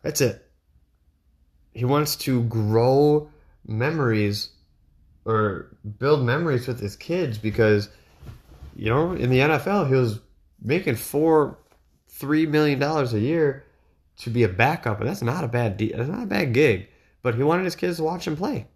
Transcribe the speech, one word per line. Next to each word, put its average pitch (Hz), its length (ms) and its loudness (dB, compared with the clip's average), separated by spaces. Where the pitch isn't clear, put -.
That's - 180 -4
it. - 260 0
He 117 140 -4
wants 147 320 2
to 123 260 0
grow 120 840 4
memories 110 840 0
or 107 520 -2
build 139 260 2
memories 135 420 -2
with 123 120 -6
his 101 160 -8
kids 165 420 -6
because, 107 520 2
you 107 140 -4
know, 156 240 0
in 123 160 -2
the 127 120 4
N 151 100 4
F 151 160 0
L, 196 180 0
he 131 80 2
was 120 260 2
making 143 340 -2
four, 156 600 2
three 151 360 0
million 147 340 2
dollars 143 340 0
a 104 60 0
year 143 460 0
to - 120 -10
be 117 140 2
a 104 60 2
backup, 113 500 -2
and 107 80 -4
that's 196 140 -6
not 139 220 -2
a 131 40 -4
bad 117 300 -2
de-, 107 160 -2
that's 127 160 -4
not 240 140 -6
a 202 40 -8
bad 165 260 -2
gig. 113 340 2
But 120 140 -2
he 127 80 0
wanted 175 220 0
his 175 100 -4
kids 180 220 -4
to 160 60 -4
watch 170 220 -4
him 156 100 -4
play 202 400 -6